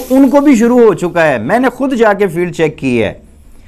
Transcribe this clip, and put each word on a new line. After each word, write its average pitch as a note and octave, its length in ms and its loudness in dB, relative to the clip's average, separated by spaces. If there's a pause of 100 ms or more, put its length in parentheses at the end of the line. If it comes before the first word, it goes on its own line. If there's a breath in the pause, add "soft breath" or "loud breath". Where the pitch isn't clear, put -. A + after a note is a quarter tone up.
(120)
उनको C4+ 300 2
भी C#4+ 140 4
शुरू A#3 320 4
हो G3 60 4
चुका E3 300 -2
है। C3+ 200 0
मैंने A#3+ 260 0
खुद C4 260 -4
जाके G#3 320 0
फील्ड F3 260 -6
चेक D#3+ 240 -4
की B2+ 200 -2
है। F#2+ 240 -4 (460 soft breath)